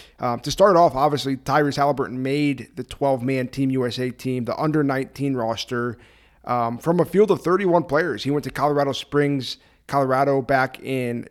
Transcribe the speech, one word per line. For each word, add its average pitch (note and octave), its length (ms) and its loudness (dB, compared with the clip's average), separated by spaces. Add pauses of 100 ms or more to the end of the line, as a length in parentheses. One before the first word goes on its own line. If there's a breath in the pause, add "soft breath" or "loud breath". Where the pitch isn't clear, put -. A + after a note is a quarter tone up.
(200 loud breath)
Um, A#2+ 220 -2
to C#3+ 100 -6
start F#3+ 260 6
off, D#3+ 180 6
obviously, C#3 400 0
Tyrese C#3+ 400 0
Halliburton C3+ 460 0
made C3+ 540 -2
the B2 80 -8
twelve-man C3 640 -2
Team C3+ 220 -2
U C3 140 0
S A#2 140 -4
A B2+ 120 -2
team, B2+ 340 -4
the A#2 120 -4
under D#3 260 2
nineteen C3+ 500 -2
roster, A#2+ 640 -4 (480 soft breath)
um, A#2+ 320 -2
from E3+ 240 0
a D#3 40 4
field G3 260 4
of D3 100 2
thirty-one F3 420 2
players. C#3+ 400 -2
He C3+ 80 -2
went C#3+ 140 -2
to B2+ 60 -6
Colorado C#3+ 420 0
Springs, C#3+ 640 -2 (300 soft breath)
Colorado C#3 540 2
back C3 380 0
in B2 500 -4